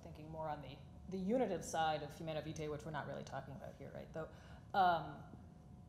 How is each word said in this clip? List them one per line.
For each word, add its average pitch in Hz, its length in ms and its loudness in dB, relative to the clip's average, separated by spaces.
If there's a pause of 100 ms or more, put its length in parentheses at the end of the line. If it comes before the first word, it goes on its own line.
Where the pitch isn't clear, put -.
thinking 156 260 -10
more 160 180 -4
on 147 140 -2
the, 135 140 -10 (400)
the 190 60 0
unitive 190 420 4
side 156 400 4
of 143 120 -6
Humana 160 300 -2
Vitae, 156 240 -2
which 147 140 -2
we're 160 80 -4
not 135 160 -2
really 139 160 -4
talking 135 320 -6
about - 200 -8
here, 143 160 -10
right? - 220 -8
Though, 160 140 -4 (500)
um, 175 240 10 (880)